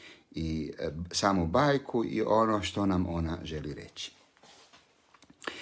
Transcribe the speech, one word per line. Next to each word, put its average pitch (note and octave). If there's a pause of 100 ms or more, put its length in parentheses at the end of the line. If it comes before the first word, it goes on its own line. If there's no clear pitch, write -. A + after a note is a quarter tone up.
(300)
i, D#2+
e, E2 (220)
samu F#2+
bajku C3
i A2
ono A2
što G2+
nam F2+
ona E2
želi D2
reći. - (1500)